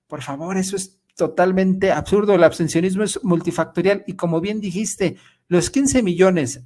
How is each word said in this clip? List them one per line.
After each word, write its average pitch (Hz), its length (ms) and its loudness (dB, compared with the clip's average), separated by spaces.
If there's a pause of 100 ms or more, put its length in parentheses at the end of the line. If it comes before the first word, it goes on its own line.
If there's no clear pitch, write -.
por 143 160 -14
favor, 160 340 -8
eso 190 200 -4
es - 240 -10 (160)
totalmente 185 760 2
absurdo. 202 440 2
El 170 100 6
abstencionismo 170 580 2
es 202 220 -4
multifactorial 175 840 -2
y, 185 80 -10
como 170 260 -2
bien 208 200 -6
dijiste, 202 560 -4 (320)
los 170 220 0
quince 269 320 2
millones 175 640 2